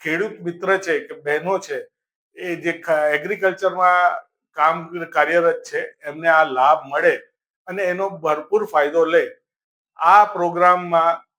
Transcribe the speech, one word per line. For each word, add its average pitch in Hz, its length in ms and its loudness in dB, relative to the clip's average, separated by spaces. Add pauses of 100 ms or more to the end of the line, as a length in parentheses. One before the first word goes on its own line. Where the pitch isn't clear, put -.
ખેડૂત 175 380 -6
મિત્ર 175 360 -4
છે 165 220 -2
કે 143 220 -16
બહેનો 156 380 -4
છે, 135 280 -10 (480)
એ 180 200 -8
જે 160 160 -6
ખ-, 151 420 0
એગ્રીકલ્ચરમાં 180 1120 0 (260)
કામ 165 500 -2
કાર્યરત 165 600 0 (100)
છે, 160 220 -8 (100)
એમને 156 220 -8
આ 160 160 6
લાભ 139 420 2
મળે 147 320 0 (500)
અને 185 160 -6
એનો 185 260 -2
ભરપૂર 160 560 -4
ફાયદો 156 400 0
લે. 160 260 0 (640)
આ 190 300 6
પ્રોગ્રામમાં 175 1000 0 (160)